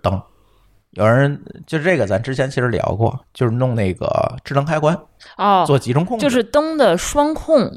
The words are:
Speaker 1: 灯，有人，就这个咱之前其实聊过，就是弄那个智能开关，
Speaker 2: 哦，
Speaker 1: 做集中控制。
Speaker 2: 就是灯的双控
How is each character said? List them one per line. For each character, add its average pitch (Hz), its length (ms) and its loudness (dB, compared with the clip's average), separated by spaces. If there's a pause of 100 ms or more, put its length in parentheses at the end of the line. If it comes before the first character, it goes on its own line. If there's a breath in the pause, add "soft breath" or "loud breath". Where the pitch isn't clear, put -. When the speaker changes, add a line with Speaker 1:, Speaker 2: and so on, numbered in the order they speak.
Speaker 1:
灯， 92 180 -2 (720)
有 104 140 -2
人， 139 320 2 (280)
就 160 120 -4
这 165 200 0
个 110 80 0
咱 95 140 0
之 131 140 -6
前 135 160 -2
其 135 120 -2
实 123 60 2
聊 110 140 -2 (140)
过， 113 240 -2 (140)
就 127 120 0
是 113 60 0
弄 123 220 0
那 98 180 0
个 - 160 -6 (340)
智 - 120 -8
能 139 100 0
开 156 160 -2
关， 156 180 2 (380 loud breath)
Speaker 2:
哦， 190 300 2
Speaker 1:
做 143 120 4
集 120 140 -4
中 147 100 2
控 220 160 -4
制。 214 60 -2
Speaker 2:
就 285 60 2
是 240 120 2
灯 311 360 0
的 196 180 4
双 294 380 0
控 302 420 2